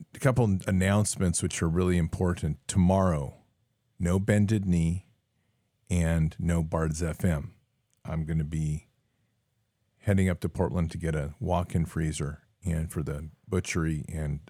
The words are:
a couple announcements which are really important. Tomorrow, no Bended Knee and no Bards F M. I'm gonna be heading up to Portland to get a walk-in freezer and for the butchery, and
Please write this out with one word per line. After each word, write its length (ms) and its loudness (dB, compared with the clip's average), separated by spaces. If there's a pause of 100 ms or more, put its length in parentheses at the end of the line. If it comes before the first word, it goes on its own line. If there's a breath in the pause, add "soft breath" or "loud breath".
(140)
a 60 -18
couple 380 2 (100)
announcements 760 2
which 220 -4
are 60 2
really 280 2
important. 600 -2 (100)
Tomorrow, 680 2 (640)
no 220 2
Bended 460 2
Knee 400 2 (840)
and 500 2
no 220 2
Bards 400 -2
F 220 -4
M. 300 -2 (500)
I'm 220 -4
gonna 180 -2
be 460 -4 (1120)
heading 280 2
up 140 0
to 80 -4
Portland 420 -2
to 60 -10
get 180 -2
a 240 -4
walk-in 460 0
freezer 560 -4 (240)
and 260 -2
for 100 -6
the 280 -6 (180)
butchery, 560 -2 (100)
and 360 -4